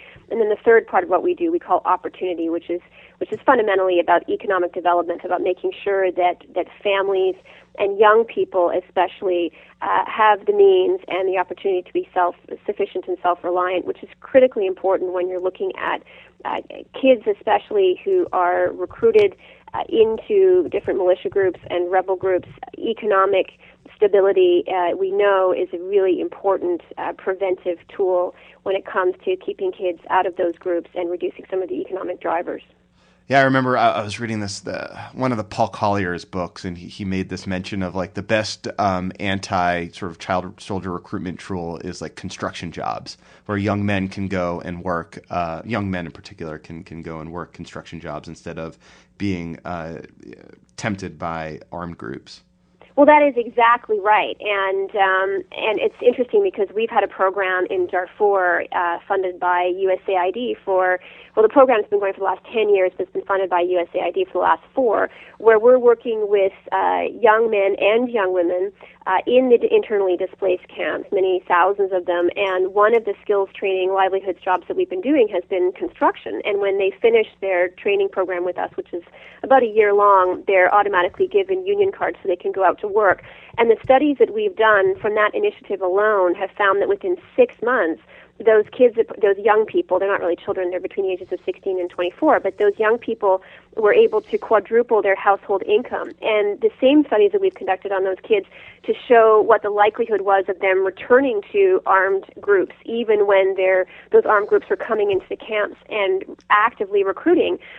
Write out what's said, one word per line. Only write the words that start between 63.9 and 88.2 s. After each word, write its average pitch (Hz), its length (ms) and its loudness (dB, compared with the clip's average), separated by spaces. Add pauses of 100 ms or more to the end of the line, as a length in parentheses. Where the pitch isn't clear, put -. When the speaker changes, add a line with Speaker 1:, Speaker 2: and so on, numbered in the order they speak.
Speaker 1:
A 185 40 -2
I 175 120 -4
D 190 120 -2
for - 100 -10
the 185 40 -2
last 170 240 0 (140)
four, 196 340 0 (280)
where 220 200 6
we're 247 220 6
working 233 480 2
with, 196 240 2 (180)
uh, 185 360 0 (140)
young 220 300 4
men 196 300 0
and 233 280 2
young 202 240 -2
women, 180 380 -2 (360)
uh, 185 200 0
in 254 220 4
the 240 100 6
d-, 226 140 -2
internally 196 440 0
displaced 185 520 -4
camps, - 440 -8
many 185 360 0
thousands 190 440 2
of 180 140 -4
them, 175 300 0
and 190 380 -2
one 208 200 4
of 226 120 0
the 202 140 -4
skills 202 340 -2
training 190 380 -4
livelihoods 190 480 -2
jobs 180 280 -4
that 180 80 -6
we've 180 120 -2
been 185 120 -8
doing 262 320 2
has 175 180 -4
been 180 220 0
construction, - 720 -4
and 403 160 -2
when 392 180 -2
they 196 140 0 (100)
finish 226 240 4 (140)
their 185 300 -2
training 196 380 -2
program 180 360 -4
with 180 120 -6
us, 170 200 -6
which - 180 -12
is 175 80 -10 (400)
about 247 220 4
a - 20 0
year 208 260 4
long, 190 540 4
they're 185 260 4
automatically 190 540 2
given 185 400 -2
union 202 240 2
cards 180 320 -4
so 190 60 -6
they 180 80 0
can 196 160 -6
go 190 120 0
out 170 140 2
to - 100 -8
work. 196 340 2 (360)
And 233 120 4
the 214 120 6
studies 269 360 4
that 220 140 4
we've 208 240 -4
done 196 440 4
from 208 160 -2
that 214 180 0
initiative 208 480 -4
alone 190 520 2
have 190 160 -6
found 202 300 0
that 190 80 0
within 185 280 -2 (200)
six 247 240 2
months, 220 420 -2 (420)